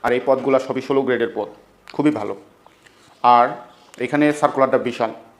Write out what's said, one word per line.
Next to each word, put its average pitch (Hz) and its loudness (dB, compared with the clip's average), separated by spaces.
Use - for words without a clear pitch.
আর 120 -2
এই 123 0
পদগুলা 131 2
সবই 131 -4
ষোলো 135 0
গ্রেডের 120 -2
পদ, 104 -6
খুবই 147 0
ভালো। 104 -8
আর 120 6
এখানে 143 0
সার্কুলারটা 135 2
বিশাল 120 -2